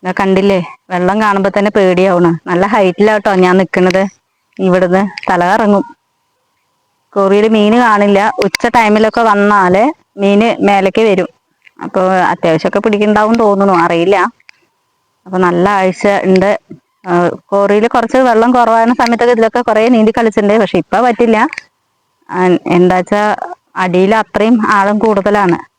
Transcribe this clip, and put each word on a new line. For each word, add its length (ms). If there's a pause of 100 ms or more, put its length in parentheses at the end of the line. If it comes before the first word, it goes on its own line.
ദാ 160
കണ്ടില്ലേ, 580 (120)
വെള്ളം 320
കാണുമ്പോ 360
തന്നെ 140
പേടിയാവണ്. 760
നല്ല 160
ഹൈറ്റിലാട്ടോ 680
ഞാൻ 220
നിക്കണത്. 500 (520)
ഇവിടുന്ന് 720
തല 140
കറങ്ങും. 500 (1160)
കോറിയിൽ 340
മീന് 280
കാണില്ല. 580 (100)
ഉച്ച 240
ടൈമിലൊക്കെ 540
വന്നാല് 720 (260)
മീന് 440
മേലേക്ക് 380
വരും. 260 (560)
അപ്പൊ 180 (100)
അത്യാവശ്യമൊക്കെ 680
പിടിക്കണ്ടാവും 600
തോന്നുന്നു, 340
അറിയില്ല. 580 (920)
അപ്പൊ 120
നല്ല 320
ആഴ്ച 380 (160)
ഉണ്ട്. 360 (480)
ആ, 200
കോറിയിൽ 600
കുറച്ച് 300
വെള്ളം 340
കുറവായിരുന്ന 540
സമയത്തൊക്കെ 280
ഇതിലൊക്കെ 280
കുറേ 280
നീന്തി 280
കളിച്ചിട്ടുണ്ട്. 420
പക്ഷെ 180
ഇപ്പൊ 240
പറ്റില്ല. 460 (840)
ആ, 180
എന്താച്ചാ 880 (400)
അടിയിൽ 400
അത്രയും 520
ആഴം 320
കൂടുതലാണ്. 600 (200)